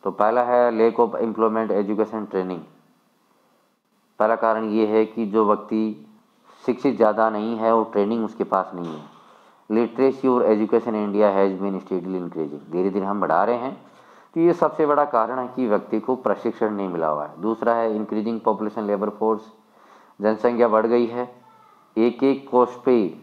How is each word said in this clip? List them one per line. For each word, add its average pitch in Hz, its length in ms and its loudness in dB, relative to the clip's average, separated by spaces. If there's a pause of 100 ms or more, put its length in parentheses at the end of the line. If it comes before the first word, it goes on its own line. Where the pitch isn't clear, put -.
तो 98 80 -4
पहला 110 320 2
है 120 300 2
lack 113 280 2
of 113 160 2
employment, 110 560 -2
education, 104 540 -2
training। 92 320 -4 (1600)
पहला 110 180 2
कारण 110 280 0
ये 110 220 2
है 110 200 4
कि 110 200 -6
जो 104 200 2
व्यक्ति 107 600 -2 (600)
शिक्षित 127 300 0
ज़्यादा 110 340 4
नहीं 110 260 -4
है 113 200 2
और 113 160 2
ट्रेनिंग 107 320 0
उसके 104 200 -4
पास 95 300 -2
नहीं 85 220 -10
है। 76 60 -14 (680)
Literacy 123 560 0
और 123 140 4
education 110 480 2
in 107 160 -2
India 104 260 2
has 98 300 2
been 98 180 -4
steadily 92 400 -4
increasing, 78 500 -8
धीरे 92 200 0
धीरे 98 160 -2
हम 101 140 -2
बढ़ा 85 240 2
रहे 117 120 0
हैं, 131 240 -8 (540)
तो 165 60 0
ये 170 120 6
सबसे 160 340 0
बड़ा 147 180 4
कारण 123 340 0
है 123 180 -6
कि 127 100 0
व्यक्ति 104 340 0
को 127 160 -2
प्रशिक्षण 110 540 -2
नहीं 101 180 -4
मिला 85 200 -2
हुआ 73 180 -2
है। 76 140 -16
दूसरा 113 340 0
है 113 200 0
increasing 107 540 -4
population 107 420 -2
labor 104 200 -2 (120)
force, 110 200 0 (800)
जनसंख्या 113 480 2
बढ़ 110 180 2
गई 120 200 2
है, 120 300 -8 (640)
एक 117 240 2
एक 135 280 0
पोस्ट 123 340 2
पे 110 380 2